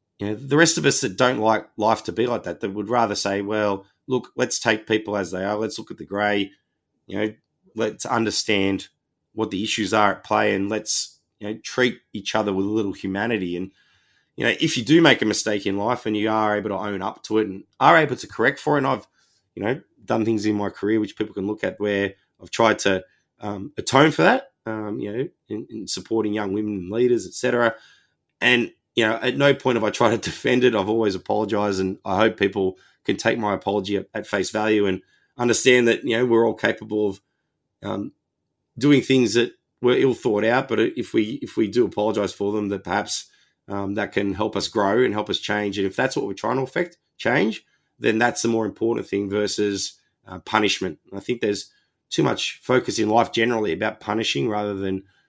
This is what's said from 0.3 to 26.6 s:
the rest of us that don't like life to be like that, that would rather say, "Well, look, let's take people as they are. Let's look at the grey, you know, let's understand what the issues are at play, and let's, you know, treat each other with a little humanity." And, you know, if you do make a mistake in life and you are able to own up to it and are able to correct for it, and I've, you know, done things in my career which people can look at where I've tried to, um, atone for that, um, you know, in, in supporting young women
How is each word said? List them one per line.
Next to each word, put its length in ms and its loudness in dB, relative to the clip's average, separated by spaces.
the 220 -2
rest 200 6
of 80 0
us 160 2
that 140 -2
don't 240 2
like 380 2
life 280 2
to 60 -6
be 160 0
like 160 -2
that, 160 -8
that 140 -6
would 160 -6
rather 260 2
say, 260 -2
"Well, 440 -2
look, 280 -4
let's 240 -2
take 280 0
people 280 0
as 160 -4
they 140 -4
are. 100 -2
Let's 240 -6
look 120 -14
at 60 -16
the 80 -16
grey, 460 0
you 140 -10
know, 140 -4
let's 300 -4
understand 840 0
what 180 -4
the 120 -4
issues 300 -4
are 200 4
at 100 -14
play, 320 2
and 120 -2
let's, 520 -6
you 80 -12
know, 160 -8
treat 360 0
each 240 -6
other 160 0
with 140 0
a 40 -2
little 240 -2
humanity." 640 -4
And, 160 -6
you 80 -6
know, 160 2
if 180 -2
you 60 -2
do 180 6
make 200 6
a 40 0
mistake 420 -2
in 100 0
life 280 -2
and 120 -2
you 120 0
are 280 0
able 120 -4
to 80 -4
own 240 -6
up 220 -8
to 140 0
it 100 2
and 160 -10
are 180 6
able 180 2
to 120 -10
correct 320 0
for 160 0
it, 40 2
and 80 0
I've, 200 -4
you 80 -8
know, 180 -2
done 220 -2
things 200 0
in 100 0
my 140 -2
career 300 0
which 160 -4
people 180 -6
can 140 -6
look 160 -6
at 160 -4
where 360 -2
I've 100 -20
tried 280 4
to, 240 2
um, 380 -8
atone 340 6
for 120 0
that, 280 2
um, 340 -6
you 140 -8
know, 140 -4
in, 200 -8
in 180 -12
supporting 460 -2
young 200 -2
women 200 -4